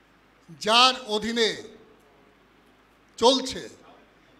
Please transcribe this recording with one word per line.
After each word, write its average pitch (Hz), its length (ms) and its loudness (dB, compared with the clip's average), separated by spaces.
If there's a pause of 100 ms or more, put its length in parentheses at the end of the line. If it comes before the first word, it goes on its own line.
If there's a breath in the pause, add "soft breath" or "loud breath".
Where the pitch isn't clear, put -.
(640)
যার 247 300 4 (200)
অধীনে 220 340 -2 (1700)
চলছে, 233 440 0 (760)